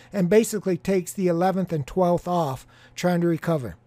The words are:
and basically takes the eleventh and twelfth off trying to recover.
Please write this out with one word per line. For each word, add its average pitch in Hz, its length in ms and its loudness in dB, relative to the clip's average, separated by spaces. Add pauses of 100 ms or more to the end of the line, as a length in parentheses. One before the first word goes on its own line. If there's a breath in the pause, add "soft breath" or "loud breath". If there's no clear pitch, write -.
(140)
and 180 160 0
basically 202 480 2
takes 190 340 -2
the 185 160 -2
eleventh 175 460 0
and 147 120 -4
twelfth 175 440 0
off 156 360 -2 (300 soft breath)
trying 175 240 0
to 170 80 2
recover. 151 480 -2 (120)